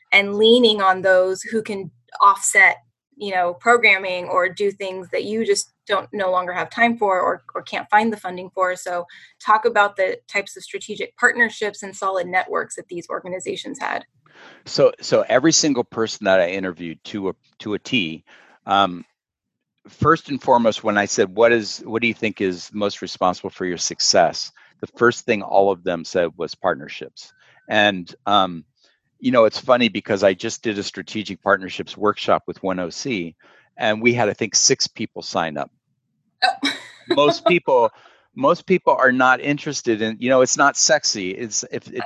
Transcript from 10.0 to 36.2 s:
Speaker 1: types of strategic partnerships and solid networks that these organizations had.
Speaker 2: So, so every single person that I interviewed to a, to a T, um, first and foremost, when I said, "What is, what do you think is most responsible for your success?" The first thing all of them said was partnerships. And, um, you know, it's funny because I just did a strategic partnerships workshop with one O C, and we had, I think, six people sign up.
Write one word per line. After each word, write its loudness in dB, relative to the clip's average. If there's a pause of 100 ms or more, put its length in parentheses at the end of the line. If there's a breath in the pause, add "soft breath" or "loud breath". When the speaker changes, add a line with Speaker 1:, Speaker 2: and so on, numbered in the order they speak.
Speaker 1:
types -6
of -18
strategic -12
partnerships -2
and -12
solid -4
networks -4
that -14
these -12
organizations -10
had. -6 (600 loud breath)
Speaker 2:
So, 4
so 2
every 4
single 2
person -6
that 4
I 2
interviewed -8
to -6
a, -4 (260)
to -6
a -4
T, -4 (420 soft breath)
um, 0 (840)
first 0
and -6
foremost, 2
when -2
I 2
said, -2
"What 6
is, 0
what -4
do 0
you -2
think -6
is -4
most -4
responsible -2
for -6
your -4
success?" 0 (300 soft breath)
The -10
first 0
thing 0
all 2
of -4
them -4
said 0
was -8
partnerships. -8 (360 soft breath)
And, 0 (140)
um, 0 (560)
you -2
know, 6
it's 0
funny 2
because -2
I 6
just -8
did -4
a -4
strategic -10
partnerships -2
workshop 0
with -10
one -4
O -6
C, -8 (400 soft breath)
and -2
we 4
had, 0
I 0
think, -4
six 0
people -10
sign -4
up. -8 (720)